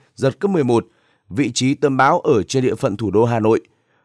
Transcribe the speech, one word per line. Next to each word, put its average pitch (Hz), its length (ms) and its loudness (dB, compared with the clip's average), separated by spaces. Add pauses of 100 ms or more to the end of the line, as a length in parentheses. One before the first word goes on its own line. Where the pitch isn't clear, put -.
(140)
giật 131 260 -4
cấp 202 100 -2
mười 175 140 0
một. 117 220 0 (420)
Vị 113 240 -2
trí 131 220 0
tâm 139 220 -2
bão 139 240 2
ở 117 220 2
trên 131 200 -4
địa 127 120 0
phận 107 220 -4
thủ 107 140 -4
đô 104 140 4
Hà 117 160 0
Nội. 110 200 2 (440)